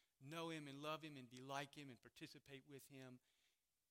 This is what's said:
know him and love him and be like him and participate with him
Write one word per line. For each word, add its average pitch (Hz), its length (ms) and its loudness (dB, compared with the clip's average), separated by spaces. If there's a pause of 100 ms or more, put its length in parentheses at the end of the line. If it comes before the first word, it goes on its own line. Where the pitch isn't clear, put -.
(240)
know 165 260 2
him 151 180 2
and 139 140 -2
love 156 200 4
him 151 140 -2
and 127 120 -4
be 123 120 -4
like 139 360 4
him 143 120 -4
and 120 120 -6
participate 139 680 -8
with 139 240 -6
him 131 280 -6 (720)